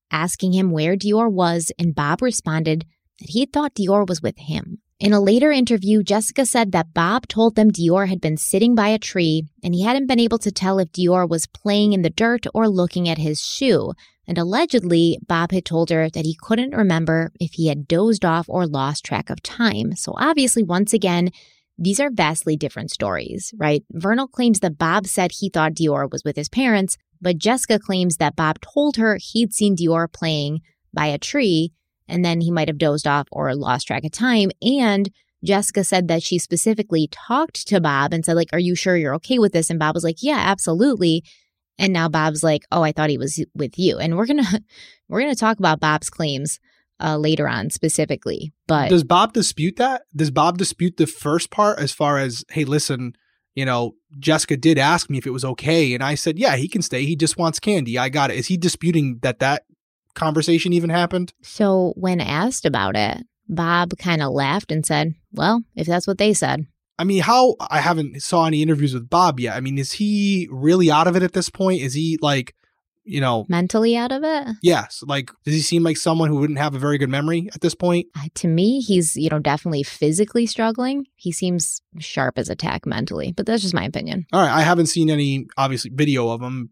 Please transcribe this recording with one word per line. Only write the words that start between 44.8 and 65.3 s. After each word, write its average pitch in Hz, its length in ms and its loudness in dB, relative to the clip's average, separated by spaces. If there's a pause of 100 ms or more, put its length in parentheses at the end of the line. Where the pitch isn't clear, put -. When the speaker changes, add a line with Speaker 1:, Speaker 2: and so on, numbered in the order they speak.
Speaker 1:
<laughs> - 260 -20
we're 185 140 -2
gonna 285 140 -2
talk 220 240 0
about 156 200 2
Bob's 156 300 0
claims, 147 500 -6 (400)
uh, 156 160 -2
later 151 320 0
on 120 220 -4
specifically. - 840 -4 (140)
But 147 220 2
Speaker 2:
Does 175 140 6
Bob 180 300 2
dispute 175 420 -2
that? 254 260 0 (140)
Does 147 160 0
Bob 165 260 2
dispute 175 400 -2
the 160 80 4
first 151 460 -4
part 208 260 2
as 143 140 -4
far 143 260 0
as, 131 320 -4
"Hey, 156 160 -2
listen, 131 480 -2 (400)
you 135 120 -4
know, 120 280 -2 (240)
Jessica 151 400 0
did 151 220 4
ask 151 320 2
me 135 80 -4
if - 80 -8
it 131 40 -6
was 127 140 -6
okay, 135 480 0
and 123 100 -4
I 143 120 -2
said, 160 240 -2
'Yeah, 208 160 2
he 131 120 -2
can 190 140 -2
stay. 135 240 -4
He 160 100 -2
just 151 220 0
wants 165 220 -2
candy. 127 400 -2
I 127 100 0
got 139 220 0
it.'" 95 60 -4
Is 123 100 -4
he 185 100 0
disputing 160 640 0
that 127 160 -2
that 139 280 0 (500)
conversation 165 580 2
even 170 160 2
happened? 175 420 -2 (120)
Speaker 1:
So 190 520 2
when 180 240 0
asked 160 460 -2
about 101 320 0
it, 107 220 -2 (280)
Bob 175 500 -2
kinda 160 300 -2
laughed 139 440 -2
and 156 140 -2
said, 156 280 0 (180)